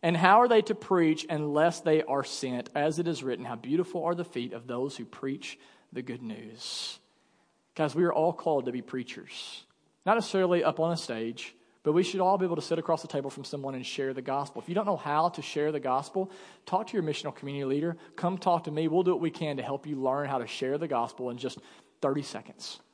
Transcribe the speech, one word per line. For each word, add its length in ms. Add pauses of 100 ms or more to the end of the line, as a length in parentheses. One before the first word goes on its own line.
And 120
how 260
are 60
they 140
to 140
preach 520
unless 520
they 240
are 200
sent? 520
As 240
it 80
is 160
written, 220
how 100
beautiful 480
are 100
the 100
feet 300
of 140
those 280
who 100
preach 520 (340)
the 120
good 180
news." 800 (760)
Guys, 220
we 80
are 100
all 180
called 340
to 60
be 120
preachers. 800 (420)
Not 100
necessarily 480
up 160
on 140
a 40
stage, 560 (300)
but 80
we 100
should 200
all 160
be 80
able 100
to 60
sit 180
across 220
the 80
table 200
from 140
someone 320
and 100
share 280
the 80
gospel. 400
If 80
you 60
don't 100
know 100
how 340
to 120
share 320
the 80
gospel, 500 (340)
talk 220
to 60
your 100
missional 320
community 300
leader. 320 (180)
Come 220
talk 280
to 60
me. 160
We'll 160
do 80
what 80
we 120
can 260
to 60
help 220
you 120
learn 320
how 80
to 100
share 300
the 100
gospel 420
in 80
just 220 (420)
thirty 200
seconds 580 (140)